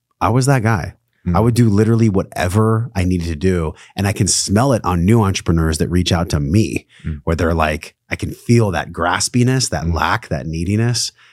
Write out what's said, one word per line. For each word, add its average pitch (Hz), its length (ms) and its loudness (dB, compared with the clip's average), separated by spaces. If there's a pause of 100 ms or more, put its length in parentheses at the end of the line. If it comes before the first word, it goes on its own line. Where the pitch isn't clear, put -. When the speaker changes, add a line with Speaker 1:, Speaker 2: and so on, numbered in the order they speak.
(200)
Speaker 1:
I 90 100 0
was 127 180 2
that 135 160 2
guy. 101 320 -2 (300)
Speaker 2:
Mm. 87 100 0
Speaker 1:
I 95 40 4
would 117 140 4
do 120 160 4
literally 110 400 4
whatever 107 840 0
I 92 100 0
needed 90 220 -2
to 82 80 -6
do. 82 380 -2 (220)
And 98 120 -2
I 98 40 0
can 95 160 0
smell 120 460 0
it 104 100 -2
on 87 220 0
new 113 160 4
entrepreneurs 82 560 0
that - 120 -2
reach 90 220 0
out 85 200 0
to 78 80 0
me, 76 480 -2 (180)
Speaker 2:
Mm. 78 180 -8
Speaker 1:
where 82 120 -2
they're 82 180 0
like, 78 420 -2 (140)
I - 60 -6
can - 160 -8
feel 113 400 2
that 78 200 -6
graspiness, 117 800 -2
that 80 160 -4
Speaker 2:
Mm. 85 80 0
Speaker 1:
lack, 82 340 -2
that 69 200 -6
neediness. 104 640 -2 (220)